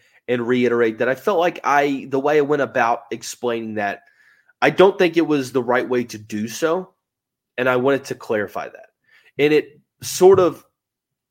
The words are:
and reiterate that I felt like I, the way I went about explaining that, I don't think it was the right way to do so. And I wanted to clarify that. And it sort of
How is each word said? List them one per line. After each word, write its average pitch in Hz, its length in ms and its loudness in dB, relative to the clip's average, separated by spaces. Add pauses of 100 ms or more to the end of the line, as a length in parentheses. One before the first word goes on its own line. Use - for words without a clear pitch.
(280)
and 120 200 -2
reiterate 120 500 2
that 120 120 0
I 131 40 0
felt 185 240 -2
like 170 260 0
I, 139 460 0
the 135 100 -2
way 147 200 2
I - 20 4
went 143 220 0
about 120 380 0 (100)
explaining 117 640 -8
that, 101 260 -6 (600)
I 143 80 2
don't 185 260 4
think 170 180 0
it 160 120 2
was 139 240 -2
the 135 100 -2
right 120 260 -2
way 123 180 -2
to 123 120 -14
do 107 300 -8
so. 170 480 -4 (600)
And 127 140 -2
I 127 60 2
wanted 131 300 0
to 123 100 -8
clarify 98 520 -6
that. - 200 -20 (500)
And 147 160 2
it - 260 0 (220)
sort 185 380 6
of 165 260 0 (640)